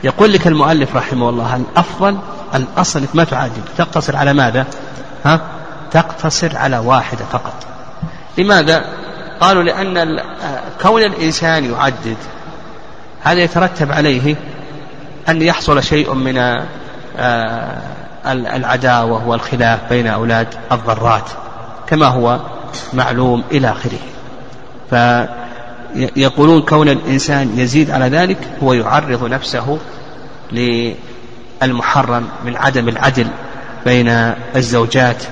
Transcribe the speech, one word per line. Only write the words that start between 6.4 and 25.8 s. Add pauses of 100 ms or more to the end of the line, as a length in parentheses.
على
واحدة
فقط. (720)
لماذا؟ (560)
قالوا:
لأن
ال-، (580)
كون
الإنسان
يعدد (1040)
هذا
يترتب
عليه (920)
أن
يحصل
شيء
من، (800)
آه، (440)
ال-،
العداوة
والخلاف (100)
بين
أولاد (260)
الضرات (560)
كما
هو (520)
معلوم
إلى
آخره. (920)
فيقولون